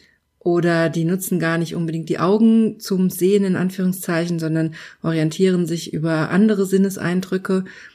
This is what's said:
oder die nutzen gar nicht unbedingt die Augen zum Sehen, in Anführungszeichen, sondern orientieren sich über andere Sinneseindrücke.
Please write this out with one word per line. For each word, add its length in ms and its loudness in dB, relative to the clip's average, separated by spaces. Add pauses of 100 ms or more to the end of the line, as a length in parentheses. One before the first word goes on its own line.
(400)
oder 500 2
die 160 -2
nutzen 340 -2
gar 180 -2
nicht 180 -4
unbedingt 340 -4
die 100 -4
Augen 600 4
zum 300 0
Sehen, 360 2
in 100 0
Anführungszeichen, 840 -2
sondern 380 -2 (260)
orientieren 640 0
sich 280 -6
über 360 -2
andere 360 2
Sinneseindrücke. 1000 0 (320)